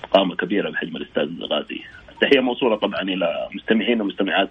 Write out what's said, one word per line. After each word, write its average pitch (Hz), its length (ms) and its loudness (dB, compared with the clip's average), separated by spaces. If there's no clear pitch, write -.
قامة 92 240 4
كبيرة 90 340 -2
بحجم - 260 -6
الأستاذ 76 280 -4
غازي. - 580 -6
التحية - 300 4
موصولة 123 360 2
طبعا 98 260 -4
إلى 87 540 -2
مستمعين 110 460 0
ومستمعات 95 500 0